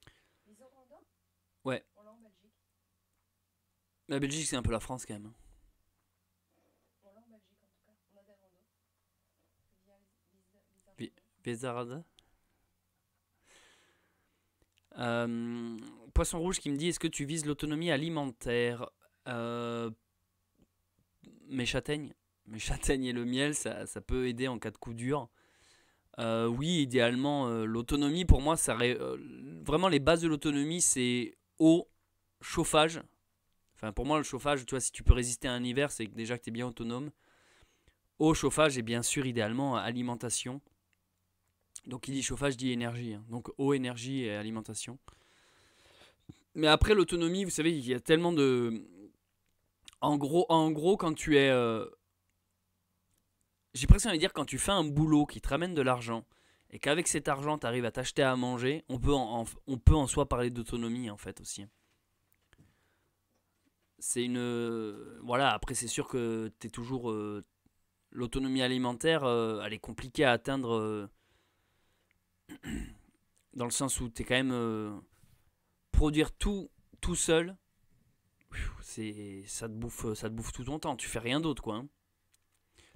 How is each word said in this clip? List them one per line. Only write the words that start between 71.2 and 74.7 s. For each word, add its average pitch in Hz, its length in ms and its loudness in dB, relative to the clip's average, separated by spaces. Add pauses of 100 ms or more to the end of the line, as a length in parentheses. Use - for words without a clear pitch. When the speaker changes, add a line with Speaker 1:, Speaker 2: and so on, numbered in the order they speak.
Speaker 2:
<clears throat> - 1040 -12
dans 120 140 -6
le 120 40 -6
sens - 300 -2
où 123 80 -4
t'es 113 160 -8
quand 123 100 0
même, 131 180 2
euh, 110 460 -4 (920)